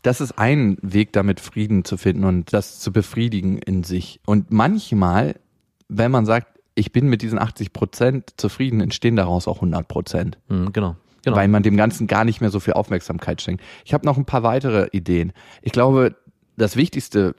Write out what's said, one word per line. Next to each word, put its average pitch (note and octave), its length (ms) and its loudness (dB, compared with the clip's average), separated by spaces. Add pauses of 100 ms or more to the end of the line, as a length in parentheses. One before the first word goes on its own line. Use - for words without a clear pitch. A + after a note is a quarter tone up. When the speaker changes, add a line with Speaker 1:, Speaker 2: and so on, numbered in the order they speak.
Speaker 1:
das B2 180 0
ist B2+ 180 -6
ein A2+ 440 2
Weg, G2+ 320 0
damit G2 260 2
Frieden G#2+ 440 -2
zu G2 120 -4
finden F#2 280 0
und F2+ 280 0
das - 280 -2
zu G2 120 -6
befriedigen G#2 680 -2
in F#2 240 -4
sich. F2+ 440 -8
Und G#2 260 2
manchmal, A2 840 2 (520)
wenn A2+ 220 0
man A#2+ 160 2
sagt, A2+ 220 0 (260)
ich - 180 -2
bin C#3 160 2
mit A2+ 140 2
diesen A2+ 160 -4
achtzig A2 340 -6
Prozent B2 640 -2
zufrieden, A2+ 460 -2
entstehen A2+ 340 0
daraus F2+ 320 0
auch - 140 -4
hundert F2 260 -2
Prozent. - 500 -4 (100)
Speaker 2:
Mhm, F#2+ 260 -2
genau. G#2 220 -4 (280)
Genau. B2 140 0
Speaker 1:
Weil G2 100 4
man G#2 160 4
dem G2+ 140 4
Ganzen A2 280 0
gar G#2 200 0
nicht A#2 160 -2
mehr G#2+ 80 0
so G2+ 100 -2
viel - 140 -2
Aufmerksamkeit F2+ 680 -4
schenkt. F#2 200 -6 (240)
Ich - 80 0
habe D3 120 -2
noch C#3+ 120 2
ein C#3 80 -2
paar B2+ 180 0
weitere A#2 480 0
Ideen. F2 400 0 (300)
Ich A#2+ 100 -6
glaube, C3 420 4 (440)
das A2 180 0
Wichtigste A#2 640 0